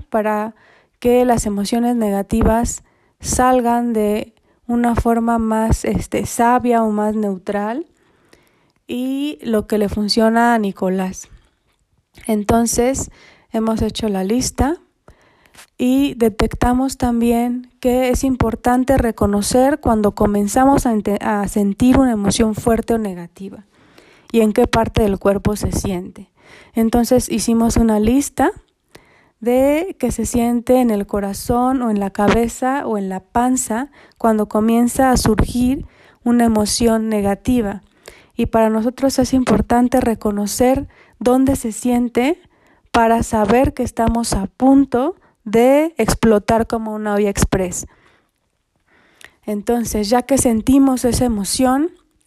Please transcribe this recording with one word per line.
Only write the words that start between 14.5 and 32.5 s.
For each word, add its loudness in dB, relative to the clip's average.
y 0
detectamos 0
también -2
que 0
es -2
importante 0
reconocer 0
cuando 0
comenzamos 2
a 0
ente-, -2
a -2
sentir 2
una 2
emoción 0
fuerte -2
o 0
negativa -10
y 2
en 2
qué 2
parte 0
del 0
cuerpo 0
se -4
siente. -6
Entonces, 2
hicimos 0
una 4
lista 0
de 0
qué -2
se -4
siente 0
en 2
el -2
corazón -2
o -2
en 0
la -4
cabeza 0